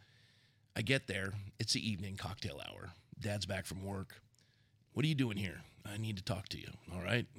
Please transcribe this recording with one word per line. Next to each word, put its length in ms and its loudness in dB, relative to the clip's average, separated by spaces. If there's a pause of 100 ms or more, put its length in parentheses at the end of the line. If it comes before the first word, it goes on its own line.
(760)
I 60 4
get 260 4
there. 260 0 (260)
It's 140 2
the 160 2
evening 280 0
cocktail 520 -4
hour. 220 -10 (280)
Dad's 260 0
back 200 0
from 180 -4
work. 380 -4 (720)
"What 100 4
are 60 6
you 60 4
doing 220 4
here? 240 -2 (240)
I 120 -4
need 200 0
to 60 -6
talk 260 0
to 100 -2
you." 100 -10 (240)
All 80 -2
right. 260 2 (120)